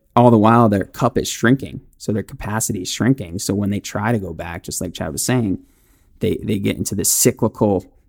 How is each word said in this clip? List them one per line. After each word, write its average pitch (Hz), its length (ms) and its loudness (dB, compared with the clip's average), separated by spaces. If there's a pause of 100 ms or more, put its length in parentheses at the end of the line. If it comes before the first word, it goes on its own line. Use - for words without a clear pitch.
(160)
all 123 140 8
the 117 60 8
while 113 320 6
their 101 160 2
cup - 320 -2
is - 120 0
shrinking. 113 520 0 (160)
So - 160 -6
their 104 120 -2
capacity 107 580 -6
is 90 80 -8
shrinking. 98 480 -2
So - 160 -4
when 101 160 -2
they 101 100 -2
try 104 320 -2
to 113 60 2
go 90 160 -8
back, 85 300 -10
just - 160 -8
like 90 120 -8
Chad 82 200 -8
was 69 120 -6
saying, 117 360 0 (580)
they, - 240 -2
they 110 160 -2
get 101 180 -2
into 101 200 -6
this 104 140 -2
cyclical, - 840 0 (140)